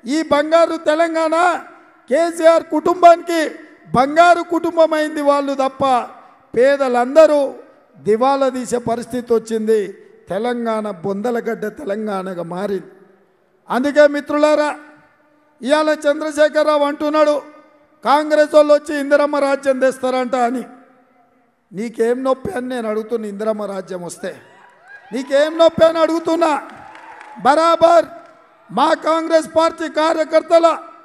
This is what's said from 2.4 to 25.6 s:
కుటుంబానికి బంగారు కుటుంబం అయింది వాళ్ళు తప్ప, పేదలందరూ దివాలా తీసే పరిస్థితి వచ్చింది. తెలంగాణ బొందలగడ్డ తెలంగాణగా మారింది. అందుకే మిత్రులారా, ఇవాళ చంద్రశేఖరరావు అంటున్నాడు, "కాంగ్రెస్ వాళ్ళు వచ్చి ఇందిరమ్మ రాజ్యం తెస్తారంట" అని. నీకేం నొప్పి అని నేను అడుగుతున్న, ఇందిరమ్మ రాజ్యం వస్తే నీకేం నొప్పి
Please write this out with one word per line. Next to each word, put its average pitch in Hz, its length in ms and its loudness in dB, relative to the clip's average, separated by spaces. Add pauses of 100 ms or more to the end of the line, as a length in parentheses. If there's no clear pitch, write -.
కుటుంబానికి 339 920 2 (400)
బంగారు 330 480 4
కుటుంబం 330 520 0
అయింది 302 280 -4
వాళ్ళు 285 320 0
తప్ప, 269 300 -4 (720)
పేదలందరూ 277 1000 2 (420)
దివాలా 254 520 0
తీసే 247 300 -6
పరిస్థితి 233 560 -6
వచ్చింది. 220 640 -2 (300)
తెలంగాణ 220 640 -6
బొందలగడ్డ 202 760 -6
తెలంగాణగా 196 760 -8
మారింది. 185 400 -8 (880)
అందుకే 277 380 4
మిత్రులారా, 294 680 0 (840)
ఇవాళ 302 280 0
చంద్రశేఖరరావు 302 920 0
అంటున్నాడు, 294 580 0 (640)
"కాంగ్రెస్ 302 500 2
వాళ్ళు 302 200 6
వచ్చి 294 260 -2
ఇందిరమ్మ 285 360 0
రాజ్యం 269 420 0
తెస్తారంట" 254 560 -2
అని. 247 280 -2 (1080)
నీకేం 226 520 -4
నొప్పి 262 280 -2
అని 254 160 -8
నేను 240 200 -6
అడుగుతున్న, 220 360 -6
ఇందిరమ్మ 208 380 -6
రాజ్యం 190 400 -10
వస్తే 165 380 -12 (720)
నీకేం 277 460 -2
నొప్పి 330 260 4